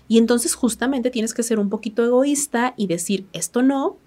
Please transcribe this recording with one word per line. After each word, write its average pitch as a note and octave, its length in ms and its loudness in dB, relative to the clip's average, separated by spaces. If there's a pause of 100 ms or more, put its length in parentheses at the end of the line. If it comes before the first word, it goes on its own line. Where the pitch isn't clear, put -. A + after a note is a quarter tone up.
Y A3+ 100 6
entonces A#3+ 380 2
justamente B3+ 560 -2
tienes A3+ 220 -4
que A#3+ 100 -2
ser A3+ 160 0
un G3+ 100 0
poquito A3 340 -2
egoísta B3+ 720 0
y G3+ 120 -2
decir, F#3+ 440 -4
"Esto A#3+ 300 -4
no". C#4 340 2 (100)